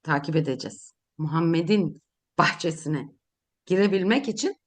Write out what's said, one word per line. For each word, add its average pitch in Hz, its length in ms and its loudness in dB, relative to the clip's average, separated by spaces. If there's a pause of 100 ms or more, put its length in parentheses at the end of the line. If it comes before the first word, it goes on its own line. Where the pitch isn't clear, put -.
takip 151 320 -2
edeceğiz. - 580 -4 (240)
Muhammed'in 165 840 0 (360)
bahçesine 156 720 -2 (580)
girebilmek 196 640 2
için 285 280 -4 (100)